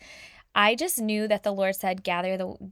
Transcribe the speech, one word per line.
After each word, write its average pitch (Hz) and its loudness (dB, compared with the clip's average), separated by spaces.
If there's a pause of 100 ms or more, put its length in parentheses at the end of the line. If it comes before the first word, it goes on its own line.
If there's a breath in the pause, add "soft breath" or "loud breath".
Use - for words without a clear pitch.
(540 loud breath)
I 214 6
just 311 -2
knew 214 0
that 208 0
the 208 0
Lord 196 0
said, 190 -4
"Gather 185 -2
the, 185 -6 (180)